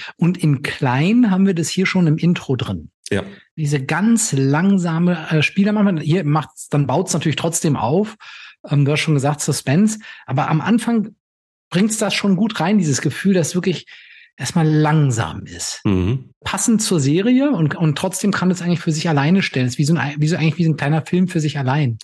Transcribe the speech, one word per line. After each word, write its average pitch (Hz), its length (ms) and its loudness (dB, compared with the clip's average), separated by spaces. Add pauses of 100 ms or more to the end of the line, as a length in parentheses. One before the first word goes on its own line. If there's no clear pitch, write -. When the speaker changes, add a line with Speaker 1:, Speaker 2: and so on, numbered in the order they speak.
(160)
Speaker 1:
Und 175 220 0
in 143 240 0
klein 170 680 2
haben 190 140 2
wir 196 80 2
das 165 160 -2
hier 185 160 -2
schon 180 220 2
im 151 100 2
Intro 165 380 0
drin. 95 340 -6 (220)
Speaker 2:
Ja. 101 120 -2 (340)
Speaker 1:
Diese 147 260 -2
ganz 208 480 0
langsame, 165 1000 2
äh, 156 140 2
Spiel 196 260 2
am 208 80 0
Anfang, 196 220 2
hier 165 240 0
macht's, 147 460 -4
dann 143 180 0
baut's 175 260 -2
natürlich 156 220 -2
trotzdem 165 400 -2
auf. 185 400 -2 (520)
Ähm, 143 180 2
du 139 80 2
hast 139 80 -2
schon 156 140 0
gesagt, 143 260 -2
Suspense. 202 580 0 (260)
Aber 135 240 -2
am 156 120 0
Anfang 226 480 0 (600)
bringt's 214 280 0
das 202 160 -2
schon 196 220 0
gut 214 260 -2
rein, 202 180 2
dieses 147 220 0
Gefühl, 185 320 0
dass 175 200 0
wirklich 180 320 -4 (520)
erstmal 156 300 0
langsam 147 800 2
ist. - 400 -12
Speaker 2:
Mhm. 101 460 0 (120)
Speaker 1:
Passend 214 380 0
zur 180 180 0
Serie 220 520 2
und, 160 240 0
und 151 220 0
trotzdem 190 340 -2
kann 185 180 0
es 180 120 0
eigentlich 175 180 0
für - 120 -2
sich 156 160 -4
alleine 160 360 2
stellen. 127 240 -2
Es 120 60 -4
ist - 40 -6
wie 151 60 0
so 151 120 2
ein, 143 220 -2
wie 151 100 2
so, 170 80 0
eigentlich 156 220 0
wie 175 60 0
so 160 80 2
ein 131 60 -4
kleiner 147 280 -2
Film 180 220 2
für 170 120 -4
sich 147 200 -2
allein. 131 440 0